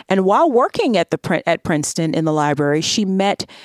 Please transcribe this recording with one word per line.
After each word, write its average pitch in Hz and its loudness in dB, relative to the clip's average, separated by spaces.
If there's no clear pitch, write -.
And 190 2
while 254 4
working 262 0
at 170 0
the 160 -4
Prin-, - -2
at 165 -2
Princeton 156 -2
in 160 0
the 156 0
library, 147 0
she - -2
met 190 -2